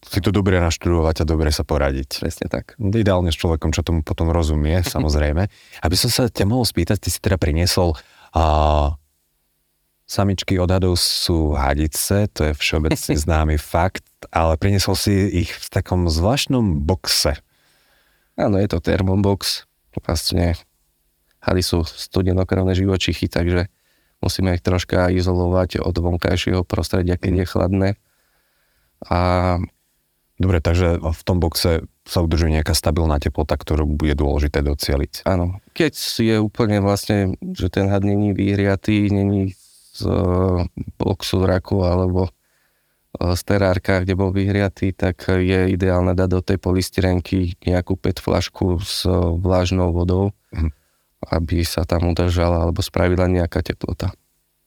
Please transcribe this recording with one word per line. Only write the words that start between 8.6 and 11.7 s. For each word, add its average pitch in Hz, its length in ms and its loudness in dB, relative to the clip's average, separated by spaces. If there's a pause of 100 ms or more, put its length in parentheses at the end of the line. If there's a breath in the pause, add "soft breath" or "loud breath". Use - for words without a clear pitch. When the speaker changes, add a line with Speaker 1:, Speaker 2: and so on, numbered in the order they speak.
Speaker 1:
samičky 98 540 -2
od 90 100 2
hadov 90 260 2
sú 80 600 0
hadice, 76 760 0